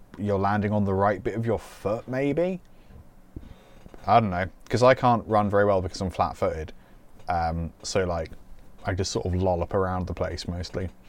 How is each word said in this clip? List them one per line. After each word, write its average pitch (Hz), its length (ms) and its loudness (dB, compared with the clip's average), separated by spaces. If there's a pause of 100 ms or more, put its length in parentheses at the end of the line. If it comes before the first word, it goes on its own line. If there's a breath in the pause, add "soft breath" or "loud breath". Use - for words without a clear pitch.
(200)
you're 101 200 0
landing 101 320 0
on 104 140 2
the 98 80 0
right 98 320 2
bit 101 100 -2
of 117 120 -4
your 110 120 0
foot, - 480 -8
maybe? 143 540 -2 (1500 soft breath)
I 110 140 8
don't 107 100 2
know, 90 160 -2 (220)
'cause 117 140 0
I 131 120 8
can't 120 320 2
run 107 220 4
very 101 160 4
well 98 160 4
because 92 200 -4
I'm 95 100 -2
flat-footed. 85 640 -2 (560 soft breath)
Um, 82 440 -2 (100)
so, 95 220 0
like, 82 280 -4 (520)
I 98 100 -2
just 95 180 -2
sort - 140 -2
of 90 80 0
lollop 90 400 0
around 92 340 0
the 87 60 -6
place 85 340 -6
mostly. 90 420 -6 (180)